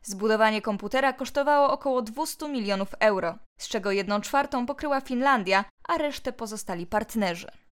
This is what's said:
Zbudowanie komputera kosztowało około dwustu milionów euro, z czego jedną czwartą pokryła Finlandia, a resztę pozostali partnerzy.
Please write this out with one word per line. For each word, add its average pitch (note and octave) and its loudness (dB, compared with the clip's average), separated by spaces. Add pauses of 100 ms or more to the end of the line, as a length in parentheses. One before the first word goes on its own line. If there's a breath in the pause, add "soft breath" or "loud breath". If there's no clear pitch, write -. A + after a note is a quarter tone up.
Zbudowanie G#3+ 2
komputera A3+ 0
kosztowało C#4+ 2
około C4+ 0
dwustu C#4+ -6
milionów G3+ -2
euro, F#3+ 2 (240)
z - -12
czego G3+ -2
jedną G3 0
czwartą C#4 0
pokryła C#4 -2
Finlandia, A#3+ 2 (220)
a E4+ 2
resztę C#4+ -2
pozostali G3+ -8
partnerzy. G#3 -2 (220)